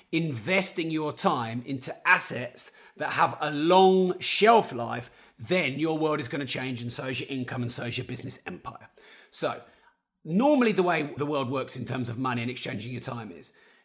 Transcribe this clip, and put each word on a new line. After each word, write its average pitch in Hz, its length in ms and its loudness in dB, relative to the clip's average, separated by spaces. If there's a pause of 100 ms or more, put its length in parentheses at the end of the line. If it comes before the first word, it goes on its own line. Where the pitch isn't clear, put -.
(100)
investing 165 800 0
your 156 220 -2
time 123 520 0
into 135 320 -8 (100)
assets - 640 0 (260)
that 147 160 -4
have 160 280 2
a 151 100 -2
long 185 720 6
shelf 214 520 6
life, 120 380 -8 (280)
then 139 400 -2
your 160 180 0
world 151 240 0
is 135 80 -6
gonna 143 160 -4
change, 127 380 -6
and 120 100 -6
so 135 140 -8
is 131 140 -4
your - 100 -10
income, 127 320 -6
and 120 100 -4
so - 120 -6
is - 120 -6
your 127 100 -6
business - 400 -10
empire. - 420 -14 (420)
So - 320 -4 (600)
normally 240 500 4
the 190 100 2
way 160 340 0
the 147 100 -2
world 139 240 -2
works 131 260 -4
in 120 100 -8
terms 123 240 -4
of 113 80 -8
money 123 240 -4
and 123 80 -4
exchanging 123 420 -8
your 131 80 -8
time 117 320 -10
is - 200 -18 (320)